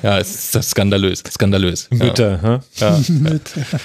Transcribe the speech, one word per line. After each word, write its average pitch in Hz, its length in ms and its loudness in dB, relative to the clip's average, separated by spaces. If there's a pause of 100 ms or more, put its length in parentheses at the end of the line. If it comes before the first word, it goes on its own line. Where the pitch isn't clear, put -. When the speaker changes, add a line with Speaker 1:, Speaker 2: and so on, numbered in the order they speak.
Speaker 1:
Ja, 101 160 2
es - 140 -4
ist - 220 -6
das - 160 -2
skandalös, 98 580 0
skandalös. 98 640 0
Ja. 123 60 2
Speaker 2:
Mütter, 110 440 2
hä? 117 180 0 (180)
Speaker 1:
Ja. 165 260 4
Speaker 3:
<laughs> - 60 -4
Mütter. 156 520 0 (240)